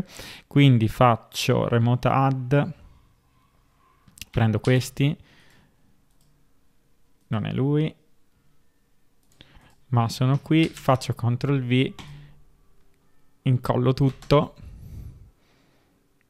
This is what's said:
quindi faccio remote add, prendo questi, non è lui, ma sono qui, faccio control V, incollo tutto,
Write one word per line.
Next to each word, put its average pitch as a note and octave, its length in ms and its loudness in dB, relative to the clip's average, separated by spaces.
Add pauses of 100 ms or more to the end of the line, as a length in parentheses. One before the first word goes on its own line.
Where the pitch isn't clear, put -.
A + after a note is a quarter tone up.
(480)
quindi B2+ 400 4
faccio A#2+ 800 0
remote A#2+ 400 0
add, C3 480 0 (1800)
prendo A2 240 2
questi, C3 560 0 (2000)
non G#2 180 -4
è G#2 80 -6
lui, C#3+ 420 -2 (1900)
ma A#2 220 0
sono C3 300 0
qui, D#3+ 260 0
faccio - 480 -2
control B2+ 500 -2
V, B2+ 300 0 (1500)
incollo B2 500 0
tutto, C#3 640 0 (1700)